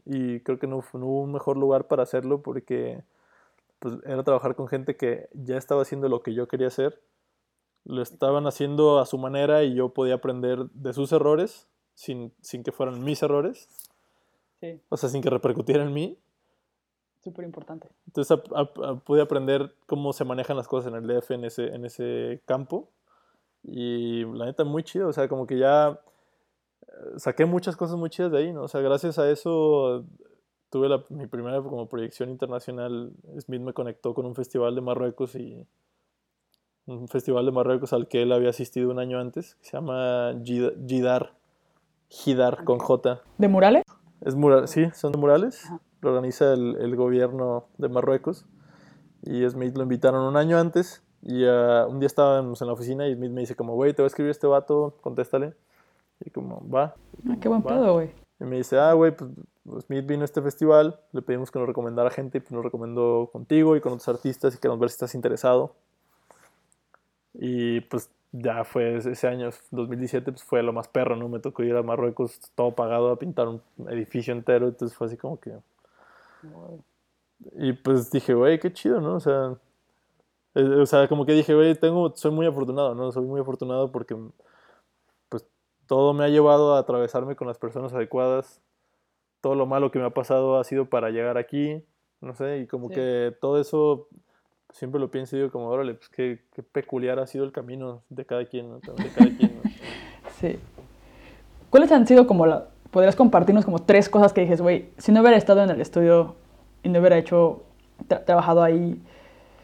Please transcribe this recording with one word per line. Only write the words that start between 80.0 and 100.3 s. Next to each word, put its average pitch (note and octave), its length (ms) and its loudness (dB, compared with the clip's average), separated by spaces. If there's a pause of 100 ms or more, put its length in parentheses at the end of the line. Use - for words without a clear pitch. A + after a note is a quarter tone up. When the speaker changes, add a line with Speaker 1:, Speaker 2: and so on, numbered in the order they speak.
Speaker 1:
eh, C#3 80 4
o C#3 220 4
sea, C#3 220 4
como D3 180 -2
que D3+ 80 2
dije, D#3 200 4
"Güey, D#3 220 6
tengo, E3 400 0
soy D3+ 160 -2
muy D#3+ 160 0
afortunado", C3+ 480 -2
¿no? B2+ 160 -6
Soy B2+ 140 -4
muy C3+ 140 -6
afortunado C3 520 -4
porque, A#2+ 240 -10 (1120)
pues, - 160 -10 (420)
todo C#3 260 4
me C#3+ 120 0
ha D3 40 2
llevado D3 460 6
a C3+ 40 4
atravesarme B2+ 560 -2
con B2+ 120 -12
las A#2 100 -10
personas B2 360 -10
adecuadas, B2+ 680 -4 (800)
todo C3+ 140 -2
lo C3+ 100 0
malo C3+ 260 0
que C3+ 80 -4
me B2+ 60 -2
ha B2 60 -2
pasado C3 480 0
ha B2 40 0
sido C3+ 260 -4
para A2+ 220 -2
llegar A#2+ 260 -4
aquí, D3 460 -4 (380)
no B2+ 120 -14
sé, C#3 260 -6
y B2 80 -10
como B2 220 -10
Speaker 2:
Sí. - 60 -14
Speaker 1:
que B2 440 -2
todo C#3+ 200 0
eso D3 480 0 (640)
siempre C3+ 300 -8
lo C3 100 -4
pienso C3 240 -8
y C3+ 40 -2
digo C3+ 120 -2
como, A#2+ 160 -8
"Órale, B2+ 280 -4
pues, - 140 -20
qué, B2 340 -6 (100)
qué C3 100 -16
peculiar B2+ 560 -2
ha C3 80 -4
sido C#3 180 -4
el C3+ 60 -6
camino B2+ 580 -10
de B2+ 160 -12
cada B2 200 -4
quien, A#2+ 240 -10
¿no? A#2+ 100 -18
De - 340 -8
cada - 240 8
quien, - 200 2
¿no?". - 60 -16
Speaker 2:
<laughs> - 760 -12